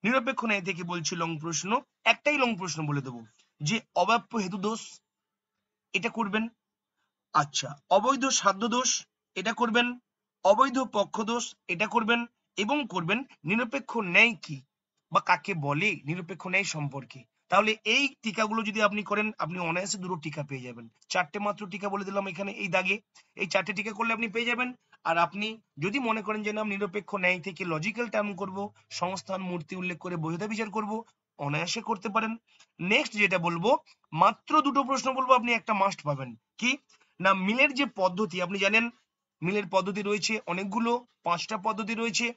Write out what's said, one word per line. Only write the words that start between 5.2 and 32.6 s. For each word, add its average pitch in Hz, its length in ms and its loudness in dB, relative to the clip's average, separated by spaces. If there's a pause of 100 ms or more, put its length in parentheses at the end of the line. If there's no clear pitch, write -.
এটা - 160 -2
করবেন। 214 340 -2 (920)
আচ্ছা, 147 360 0 (200)
অবৈধ 240 400 4
সাধ্য 196 380 2
দোষ, 247 220 0 (460)
এটা 190 180 -2
করবেন। 240 340 2 (580)
অবৈধ 247 320 6 (160)
পক্ষ 196 280 0
দোষ, 233 240 -2 (220)
এটা 180 200 -2
করবেন। 226 320 2 (380)
এবং 214 200 2 (100)
করবেন 180 320 0 (240)
নিরপেক্ষ 226 480 -2 (140)
ন্যায় 202 360 4
কি 151 160 -10 (540)
বা 170 100 4
কাকে 180 320 0
বলে, 151 360 0 (160)
নিরপেক্ষ 175 420 -6
ন্যায় 190 260 0
সম্পর্কে। 139 460 -8 (300)
তাহলে 214 220 6 (140)
এই 247 180 4 (180)
টিকাগুলো 220 420 0
যদি 208 180 -2
আপনি 208 220 2
করেন, 208 240 0 (120)
আপনি 165 200 -4
অনায়াসে 180 380 -2
দুটো 185 260 -4
টিকা 151 200 -8
পেয়ে 131 240 -10
যাবেন। 117 180 -14 (240)
চারটে 180 300 -2
মাত্র 208 220 -2 (100)
টিকা 202 180 -6
বলে 196 180 -4
দিলাম 196 200 -2
এখানে 196 240 -6
এই 202 180 -6
দাগে, 185 260 2 (420)
এই 196 100 -4
চারটে 190 260 0
টিকা 208 200 -4
করলে 226 200 -2
আপনি 226 160 -2
পেয়ে 233 200 -2
যাবেন। 247 200 -2 (360)
আর 165 120 2
আপনি 196 300 0 (300)
যদি 196 220 -2
মনে 226 220 0
করেন 214 220 -4
যে 208 100 -4
না, 214 80 -2
আমি 214 100 -2
নিরপেক্ষ 196 440 -4
ন্যায় 180 240 2
থেকে 180 260 -8
লজিক্যাল 185 420 -2
টার্ম 208 280 0
করব, 190 220 -6 (340)
সংস্থান 185 500 -4
মূর্তি 180 340 -6
উল্লেখ 180 220 -4
করে 180 180 -6
বৈধতা 170 320 -2
বিচার 214 220 -4
করব, 208 220 -4 (480)
অনায়াসে 156 420 -2
করতে 220 280 -4
পারেন। 220 220 0 (480)